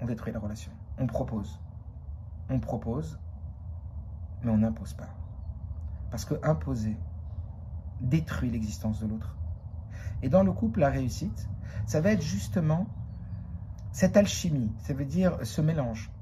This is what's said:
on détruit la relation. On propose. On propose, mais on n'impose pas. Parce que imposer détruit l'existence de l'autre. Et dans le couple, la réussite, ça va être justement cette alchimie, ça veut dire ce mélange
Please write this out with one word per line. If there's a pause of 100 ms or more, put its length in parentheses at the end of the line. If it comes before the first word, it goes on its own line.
on
détruit
la
relation. (260)
On
propose. (880)
On
propose, (1200)
mais
on
n'impose
pas. (1000)
Parce
que
imposer (1040)
détruit
l'existence
de
l'autre. (840)
Et
dans
le
couple,
la
réussite, (380)
ça
va
être
justement (1040)
cette
alchimie,
ça
veut
dire
ce
mélange (120)